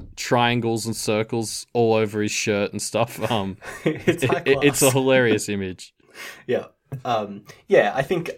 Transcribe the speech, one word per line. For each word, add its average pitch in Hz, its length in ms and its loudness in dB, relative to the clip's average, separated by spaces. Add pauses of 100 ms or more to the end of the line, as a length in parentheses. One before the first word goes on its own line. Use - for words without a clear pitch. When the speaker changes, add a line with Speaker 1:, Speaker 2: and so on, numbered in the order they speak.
(160)
Speaker 1:
triangles 120 680 0
and 113 100 -4
circles 110 760 -4
all 117 220 4
over 107 280 0
his 107 100 0
shirt 104 400 -2
and 104 80 -8
stuff. - 500 -2
Um, 98 260 -2 (140)
Speaker 2:
<laughs> - 140 -10
It's 160 380 0
Speaker 1:
it, 127 80 2
Speaker 2:
high 170 140 -2
Speaker 1:
it, 135 180 4
it's 143 200 4
a 139 40 6
Speaker 2:
class. 127 80 4
Speaker 1:
hilarious 131 540 2
image. 95 500 -8
Speaker 2:
<laughs> - 40 -20 (460)
Yeah. - 180 -2 (380)
Um, 104 400 -4 (240)
yeah, 123 260 4
I 139 80 -2
think 170 360 -4